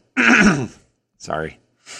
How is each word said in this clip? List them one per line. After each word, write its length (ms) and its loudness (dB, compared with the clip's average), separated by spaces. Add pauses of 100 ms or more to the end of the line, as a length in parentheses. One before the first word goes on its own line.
(160)
<clears throat> 520 2 (500)
Sorry. 400 -8 (420)